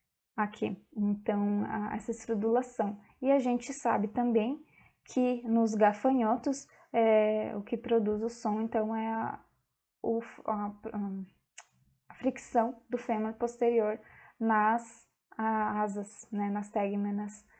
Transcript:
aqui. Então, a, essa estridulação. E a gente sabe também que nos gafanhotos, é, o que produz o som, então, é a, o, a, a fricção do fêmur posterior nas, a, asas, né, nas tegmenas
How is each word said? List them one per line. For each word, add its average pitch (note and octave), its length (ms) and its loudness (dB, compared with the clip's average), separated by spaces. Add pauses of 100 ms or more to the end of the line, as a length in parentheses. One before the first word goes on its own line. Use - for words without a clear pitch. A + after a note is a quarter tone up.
(360)
aqui. G#3 400 -4 (200)
Então, G#3 720 0
a, G#3+ 280 -4
essa A3 160 -6
estridulação. A3+ 920 -2 (220)
E C4+ 100 4
a C#4 60 6
gente B3 340 -2
sabe G#3+ 360 0
também A#3+ 560 0 (400)
que B3 440 0
nos A3+ 260 4
gafanhotos, A#3+ 920 2 (240)
é, G#3+ 640 4
o G3+ 60 -6
que A3+ 140 -4
produz G#3+ 460 0
o A#3 60 0
som, G#3+ 320 -2
então, A3 360 -2
é A3 160 -4
a, - 280 -4 (640)
o, A3+ 180 0 (240)
a, G#3 280 -4 (1400)
a - 60 -20
fricção B3 640 -2 (100)
do A#3+ 80 -2
fêmur A3 360 -4
posterior A#3 680 0 (380)
nas, A3 720 2 (280)
a, G#3+ 460 0
asas, G3+ 500 -6
né, G3+ 180 -2
nas G#3 180 -4
tegmenas G3+ 800 -2 (140)